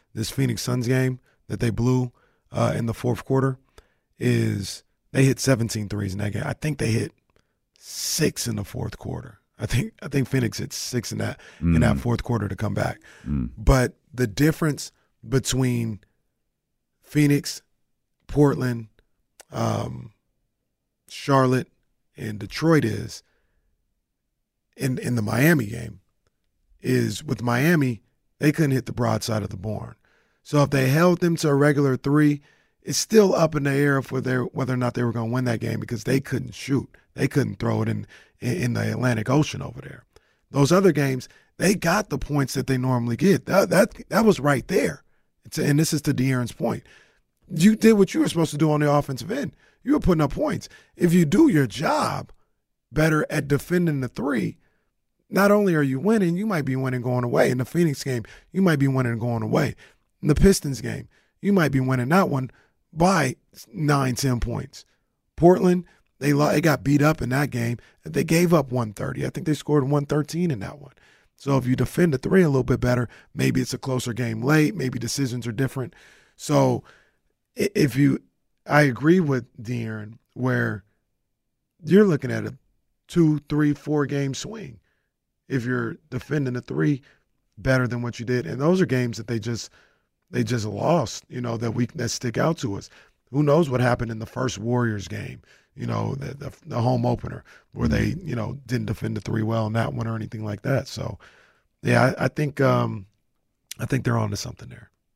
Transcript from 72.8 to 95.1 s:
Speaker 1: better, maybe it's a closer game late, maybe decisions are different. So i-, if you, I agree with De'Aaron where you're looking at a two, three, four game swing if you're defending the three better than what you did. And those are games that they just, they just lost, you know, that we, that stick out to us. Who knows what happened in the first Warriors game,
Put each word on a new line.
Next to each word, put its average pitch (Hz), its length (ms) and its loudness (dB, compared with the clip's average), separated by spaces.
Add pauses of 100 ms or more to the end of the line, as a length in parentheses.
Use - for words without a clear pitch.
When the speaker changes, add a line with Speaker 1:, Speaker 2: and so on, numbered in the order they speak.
Speaker 1:
better, 123 280 0 (260)
maybe 127 260 0
it's 127 140 -4
a 127 40 -6
closer 127 360 -4
game 113 280 -6
late, 151 320 2
maybe 131 240 -6
decisions 117 480 -6
are 120 60 -4
different. 123 420 -6 (420)
So 135 480 2 (720)
i-, - 160 0
if 131 220 2
you, 135 260 2 (440)
I 147 160 4
agree 143 380 4
with 135 240 0 (180)
De'Aaron 110 560 -8 (160)
where 120 500 -2 (1000)
you're 196 220 8
looking 139 240 0
at 113 160 -4
a 127 100 -12 (520)
two, 156 400 4
three, 147 260 2
four 147 320 -2
game 139 260 -2
swing 202 460 -12 (720)
if 127 180 -4
you're 123 300 -4 (120)
defending 131 460 -4
the 123 80 -6
three 147 400 -2 (560)
better 127 280 2
than 120 140 -4
what 120 180 -6
you 120 60 -10
did. 123 220 -2
And 117 140 -6
those 175 200 4
are 170 60 2
games 123 320 0
that 113 80 -12
they 120 140 -2
just, 113 300 -6 (600)
they 123 140 0
just 110 200 -2
lost, 113 640 -2
you 123 140 -10
know, 117 160 -4
that 113 140 -4
we, 123 140 0 (100)
that 117 120 -4
stick 113 300 -6
out 160 200 0
to 101 180 -4
us. 98 120 -14 (440)
Who 139 100 2
knows 147 260 4
what 127 120 0
happened 120 300 0
in 110 100 -8
the - 60 -10
first 123 320 -4
Warriors 113 500 -2
game, 120 340 -12 (320)